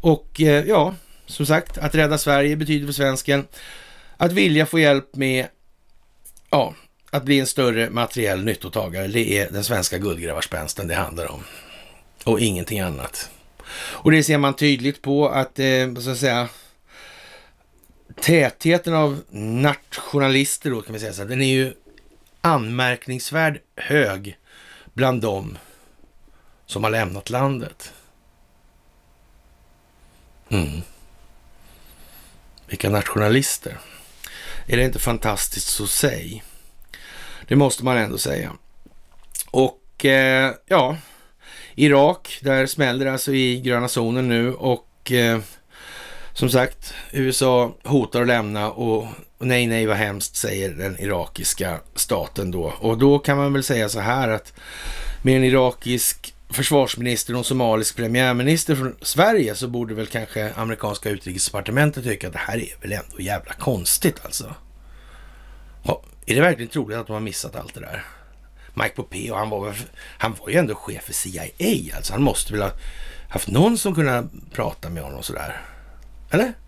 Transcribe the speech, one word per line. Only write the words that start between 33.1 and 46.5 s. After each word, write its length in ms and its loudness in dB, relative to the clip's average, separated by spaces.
Är 100 2
det 60 4
inte 160 0
fantastiskt, 680 -2
så 200 -4
säg. 560 -2
Det 80 2
måste 280 4
man 140 2
ändå 200 0
säga. 340 -4
Och, 540 0
eh, 480 4
ja, 320 4
Irak, 680 4
där 240 2
smäller 400 0
det 60 0
alltså 220 -2
i 280 2
gröna 260 0
zonen 400 0
nu 260 2
och, 580 -4
eh, 280 2
som 160 0
sagt, 440 0